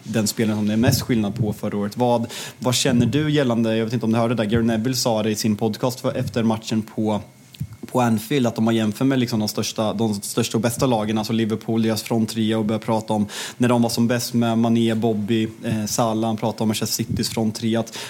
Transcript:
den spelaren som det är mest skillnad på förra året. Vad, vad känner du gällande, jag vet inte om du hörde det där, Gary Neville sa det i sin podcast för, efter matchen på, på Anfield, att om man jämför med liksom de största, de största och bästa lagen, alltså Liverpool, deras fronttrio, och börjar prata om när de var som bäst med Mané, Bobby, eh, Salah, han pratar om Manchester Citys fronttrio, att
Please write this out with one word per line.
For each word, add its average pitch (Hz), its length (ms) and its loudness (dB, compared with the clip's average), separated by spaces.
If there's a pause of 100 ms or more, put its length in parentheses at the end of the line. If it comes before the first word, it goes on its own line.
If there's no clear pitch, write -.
den 107 240 0
spelaren 107 300 0
som 107 100 0
det 104 60 2
är 110 40 2
mest 120 240 2
skillnad 107 340 0
på 104 180 -2
förra 104 240 -6
året. 101 200 -4
Vad, 120 300 2 (320)
vad 120 160 0
känner 120 300 2
du 151 260 0
gällande, 117 460 2
jag 113 80 0
vet 110 80 -6
inte 113 120 -2
om 110 60 2
du 117 60 2
hörde 117 180 2
det 113 80 0
där, 104 60 -2
Gary 117 140 2
Neville 117 320 0
sa 110 280 0
det 110 80 2
i 104 40 0
sin 107 200 0
podcast 117 440 -2
för, - 180 -2
efter 123 260 -2
matchen 110 380 0
på, 107 400 -2 (720)
på 127 100 2
Anfield, 120 460 2
att 107 100 -4
om 113 60 2
man 113 120 2
jämför 110 300 0
med 135 140 2
liksom 120 200 0
de 107 80 -2
största, 107 460 -2
de 107 200 0
största 113 440 -2
och 104 40 0
bästa 120 240 0
lagen, 110 320 2
alltså 113 160 -2
Liverpool, 113 480 0
deras 110 220 0
fronttrio, 110 520 0
och 110 100 0
börjar 110 140 0
prata 110 340 -2
om 104 140 0 (300)
när 123 120 4
de 120 120 4
var 117 80 4
som 117 180 2
bäst 120 260 -2
med 117 240 2
Mané, 113 380 4
Bobby, 110 540 0 (140)
eh, 110 220 -2
Salah, 113 420 0
han 110 100 0
pratar 113 240 -2
om 110 60 2
Manchester - 360 -2
Citys 110 260 -2
fronttrio, 113 500 0
att - 180 -6 (120)